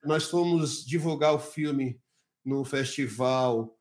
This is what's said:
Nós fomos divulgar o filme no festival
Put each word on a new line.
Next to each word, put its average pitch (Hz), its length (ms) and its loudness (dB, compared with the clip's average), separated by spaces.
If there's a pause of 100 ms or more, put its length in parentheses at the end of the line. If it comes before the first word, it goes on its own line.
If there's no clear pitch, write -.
Nós 156 220 0
fomos 170 600 0
divulgar 151 480 2
o 143 60 2
filme 139 600 -4 (460)
no 135 180 -2
festival 127 1160 0